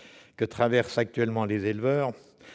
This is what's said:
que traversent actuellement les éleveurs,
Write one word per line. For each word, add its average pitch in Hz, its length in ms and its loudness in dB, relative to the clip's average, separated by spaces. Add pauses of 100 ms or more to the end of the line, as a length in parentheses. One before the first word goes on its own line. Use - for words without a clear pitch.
(360)
que 113 100 -2
traversent 120 520 0
actuellement 113 480 0
les 101 220 -2
éleveurs, 135 440 0 (440)